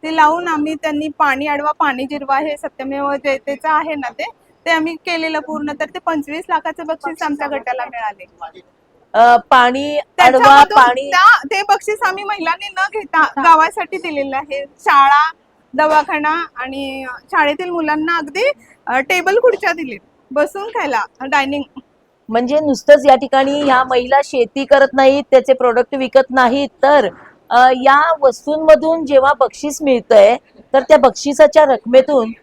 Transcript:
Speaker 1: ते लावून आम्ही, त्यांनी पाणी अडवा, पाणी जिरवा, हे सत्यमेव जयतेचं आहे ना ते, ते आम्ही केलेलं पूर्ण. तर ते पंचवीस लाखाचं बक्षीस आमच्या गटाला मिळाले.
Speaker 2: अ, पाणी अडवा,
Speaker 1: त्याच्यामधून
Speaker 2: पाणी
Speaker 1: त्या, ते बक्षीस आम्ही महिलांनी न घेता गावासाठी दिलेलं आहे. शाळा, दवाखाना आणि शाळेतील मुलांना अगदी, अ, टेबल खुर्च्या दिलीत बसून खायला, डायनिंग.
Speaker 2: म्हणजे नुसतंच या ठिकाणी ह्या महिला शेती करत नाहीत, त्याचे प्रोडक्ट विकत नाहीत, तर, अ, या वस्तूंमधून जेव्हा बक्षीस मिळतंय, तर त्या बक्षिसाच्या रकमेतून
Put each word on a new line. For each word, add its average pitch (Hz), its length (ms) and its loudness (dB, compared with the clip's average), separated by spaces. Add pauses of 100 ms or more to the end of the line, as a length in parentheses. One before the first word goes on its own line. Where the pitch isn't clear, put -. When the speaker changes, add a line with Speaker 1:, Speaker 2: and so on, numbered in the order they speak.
Speaker 1:
ते 320 120 -6
लावून 320 320 0
आम्ही, 311 280 -4
त्यांनी 302 320 -6
पाणी 285 400 -2
अडवा, 294 240 -4
पाणी 277 320 -4
जिरवा, 277 340 -6
हे 294 200 -6
सत्यमेव 277 580 -8
जयतेचं 277 540 -6
आहे 311 260 -2
ना 262 140 -10
ते, 240 140 -12 (420)
ते 330 40 -6
आम्ही 320 260 -2
केलेलं 320 440 -6
पूर्ण. 302 400 -8
तर 302 60 -4
ते 302 140 -16
पंचवीस 311 500 -6
लाखाचं 330 360 -6
बक्षीस 320 380 -10
आमच्या 294 240 -6
गटाला 254 380 -8
मिळाले. 214 400 -12 (880)
Speaker 2:
अ, 240 240 4
पाणी 262 600 0
अडवा, 359 320 0
Speaker 1:
त्याच्यामधून 285 480 6
Speaker 2:
पाणी 262 340 2
Speaker 1:
त्या, 392 340 4
ते 392 240 -4
बक्षीस 415 360 -2
आम्ही 381 180 -4
महिलांनी 392 460 -6
न 403 300 -6
घेता 330 240 0
गावासाठी 330 760 0
दिलेलं 285 400 -6
आहे. 277 280 -10 (140)
शाळा, 285 520 2 (420)
दवाखाना 302 720 0 (100)
आणि 269 500 -12 (180)
शाळेतील 320 460 -2
मुलांना 320 480 -4
अगदी, 349 340 -4 (360)
अ, 254 120 -2
टेबल 359 380 -2
खुर्च्या 415 340 0
दिलीत 269 280 -10 (320)
बसून 294 380 -6
खायला, 330 320 -4 (200)
डायनिंग. 277 420 -4 (680)
Speaker 2:
म्हणजे 247 300 0
नुसतंच 285 480 0
या 262 80 6
ठिकाणी 269 460 -2
ह्या 262 220 0
महिला 262 400 0
शेती 269 420 -4
करत 269 280 4
नाहीत, 269 380 2
त्याचे 262 220 4
प्रोडक्ट 247 420 0
विकत 262 360 0
नाहीत, 262 380 0 (140)
तर, 269 240 4 (420)
अ, 254 260 4
या 277 460 2
वस्तूंमधून 311 840 2
जेव्हा 269 340 2
बक्षीस 277 420 -4
मिळतंय, 240 560 4 (360)
तर 269 60 4
त्या 294 180 4
बक्षिसाच्या 285 680 2
रकमेतून 254 680 0 (120)